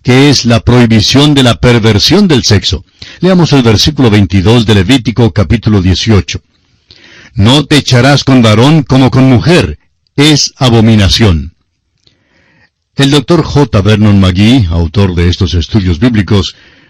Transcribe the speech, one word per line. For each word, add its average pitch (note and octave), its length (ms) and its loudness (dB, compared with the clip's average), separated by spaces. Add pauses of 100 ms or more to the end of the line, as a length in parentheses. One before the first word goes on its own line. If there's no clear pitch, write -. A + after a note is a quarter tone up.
que C3+ 260 2
es C3 160 0
la A#2 160 0
prohibición B2 720 0
de C#3 100 0
la A#2+ 160 0
perversión A#2+ 720 0
del C3 160 0
sexo. - 400 -2 (360)
Leamos F3 340 0
el C3+ 80 2
versículo A#2 480 0
veintidós G#2 560 0
de A2 80 0
Levítico A2 580 0
capítulo G#2 480 -2
dieciocho. F#2 640 -2 (920)
"No B2 300 0
te D3 140 -2
echarás C3 460 0
con C3 180 2
varón B2 400 2
como C3 280 0
con C3 140 0
mujer, B2 540 0 (380)
es D3 420 0
abominación". G#2+ 960 0 (1400)
El C#3 140 0
doctor D3+ 340 0
J. C3 360 -2
Vernon G#2 380 2
McGee, G2 520 2
autor E2+ 440 -2
de F2 140 -2
estos F2+ 260 -4
estudios F2+ 460 -4
bíblicos, G#2 560 -2 (340)